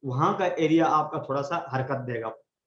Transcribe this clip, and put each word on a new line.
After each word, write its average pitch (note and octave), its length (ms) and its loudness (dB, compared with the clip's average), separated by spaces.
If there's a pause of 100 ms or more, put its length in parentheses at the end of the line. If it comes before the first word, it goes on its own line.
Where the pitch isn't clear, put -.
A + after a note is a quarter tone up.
وہاں C#3+ 340 0
کا F#3+ 80 0
ایریا D#3+ 440 4
آپ D3+ 220 2
کا D#3+ 60 -6
تھوڑا C#3 260 -2
سا E3+ 140 -4
حرکت C3 500 -4
دے A#2 140 -4
گا۔ A2+ 80 -6 (380)